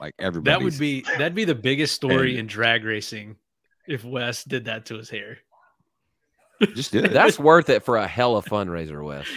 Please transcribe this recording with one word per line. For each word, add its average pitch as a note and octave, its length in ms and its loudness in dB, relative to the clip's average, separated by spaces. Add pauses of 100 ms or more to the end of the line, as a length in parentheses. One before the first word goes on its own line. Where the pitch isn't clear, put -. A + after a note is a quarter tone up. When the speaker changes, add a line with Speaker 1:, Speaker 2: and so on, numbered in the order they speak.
Speaker 1:
Like, D2+ 180 -14
Speaker 2:
That F#2 160 -4
would D#2+ 140 0
Speaker 1:
everybody's E3 300 0
Speaker 2:
be, C#3 240 -4
that'd E3 340 -2
be A3 80 0
the E3 100 0
biggest C3+ 400 0
story C3 380 0
Speaker 1:
And B2 80 -4
Speaker 2:
in A2+ 80 -8
drag A2+ 360 -2
racing G#2+ 520 -8 (500)
if B2+ 180 -8
Wes B2 380 -6
did C3 220 -6
that A2+ 220 -10
to A#2 120 -12
his G#2+ 100 -18
hair. G#2+ 300 -12 (1400)
Speaker 1:
Just - 160 -6
do - 80 2
it. - 140 2
Speaker 3:
That's - 260 6
worth D#3 320 8
it A2 140 4
for A#2+ 120 2
a G2 120 0
hella A#2+ 340 2
fundraiser, E2+ 640 -4
Wes. C#2+ 200 -8 (120)